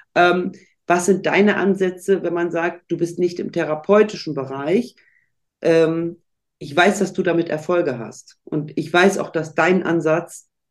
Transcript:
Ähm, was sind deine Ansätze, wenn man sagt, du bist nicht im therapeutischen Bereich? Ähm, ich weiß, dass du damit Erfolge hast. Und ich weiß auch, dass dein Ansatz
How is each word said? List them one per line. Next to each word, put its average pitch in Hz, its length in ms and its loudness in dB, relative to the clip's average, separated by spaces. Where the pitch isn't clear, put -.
Ähm, 180 380 2
was 180 200 0
sind 190 180 2
deine 196 320 4
Ansätze, 185 640 0
wenn 170 100 -2
man 175 180 -2
sagt, 170 400 -4
du 165 60 -4
bist 170 220 -4
nicht 175 200 -2
im - 120 -6
therapeutischen 160 840 0
Bereich? 139 600 -4
Ähm, 165 600 0
ich - 160 -10
weiß, 190 240 4
dass 185 140 -2
du 190 100 -2
damit 170 260 0
Erfolge 156 500 -2
hast. - 440 -16
Und 151 340 -6
ich 156 140 -6
weiß 190 280 4
auch, - 120 -6
dass 160 240 -4
dein 180 280 2
Ansatz 165 640 -2